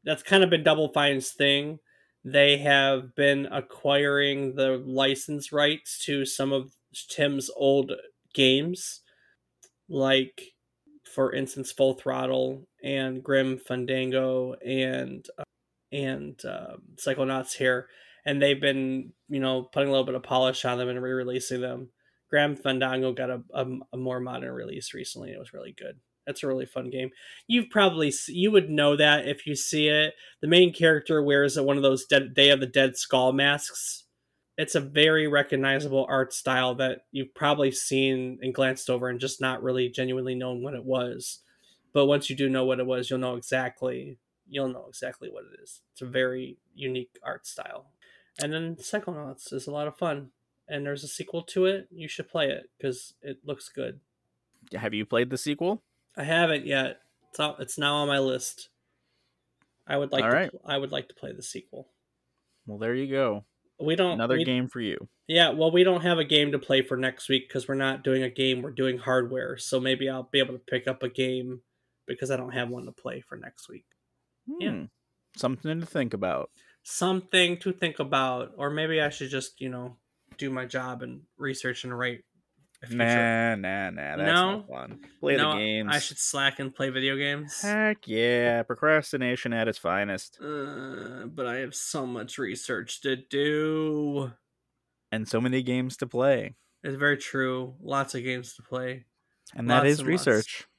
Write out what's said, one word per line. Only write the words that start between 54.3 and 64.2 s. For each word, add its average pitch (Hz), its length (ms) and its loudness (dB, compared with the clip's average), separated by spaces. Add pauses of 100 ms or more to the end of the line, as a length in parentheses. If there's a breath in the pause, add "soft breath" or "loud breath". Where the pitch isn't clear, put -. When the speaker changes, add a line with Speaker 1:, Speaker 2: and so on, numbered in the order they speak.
Speaker 2:
Have 107 180 -4
you 107 140 -2
played 123 240 2
the 131 80 -4
sequel? 165 460 -4 (340)
Speaker 1:
I 139 60 -6
haven't 160 420 2
yet. 135 360 -2 (280)
It's - 80 -14
out, 151 220 -2
it's - 180 -8
now 147 180 2
on 147 120 0
my 139 100 4
list. 131 520 -2 (1160)
I 139 100 -2
would 143 160 -2
like - 120 2
Speaker 2:
All 117 60 4
Speaker 1:
to 127 60 6
Speaker 2:
right. 180 140 0
Speaker 1:
pl-, - 140 -20
I 139 140 -4
would 139 120 -4
like 143 180 -6
to - 60 -20
play 139 180 -12
the - 100 -14
sequel. - 460 -14 (800)
Speaker 2:
Well, 104 120 -12
there 117 160 -2
you 135 120 -2
go. 127 380 0 (340)
Speaker 1:
We 156 180 0
don't, 180 180 2
Speaker 2:
Another 120 240 2